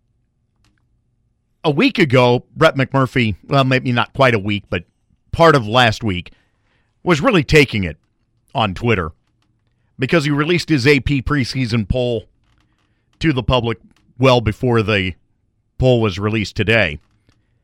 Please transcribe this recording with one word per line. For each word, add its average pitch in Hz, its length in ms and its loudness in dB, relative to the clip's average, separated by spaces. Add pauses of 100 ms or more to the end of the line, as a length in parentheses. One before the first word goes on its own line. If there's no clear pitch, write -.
(1600)
a 165 80 -2
week 220 260 0
ago, 123 460 2 (140)
Brett 151 180 2
McMurphy, 127 720 -2
well, 139 180 0
maybe 127 300 -2
not 120 200 -4
quite 131 200 2
a 107 60 -2
week, 101 300 -6
but 90 140 -6 (480)
part 160 240 4
of 120 100 0
last 117 380 0
week, 92 300 -6 (680)
was 156 180 0
really 196 220 0
taking 135 420 2
it 76 100 -10 (580)
on 107 200 -2
Twitter 95 400 -2 (840)
because 143 280 0
he 147 60 -2
released 151 360 -2
his 135 180 0
A 147 140 4
P 139 220 -4
preseason 120 640 -4
poll 120 380 -4 (920)
to 160 120 0
the 123 120 -4
public 117 340 -2 (400)
well 123 240 4
before 113 400 0
the 95 320 -2 (640)
poll 127 240 2
was 101 160 -2
released 107 380 -4
today. 95 420 0 (680)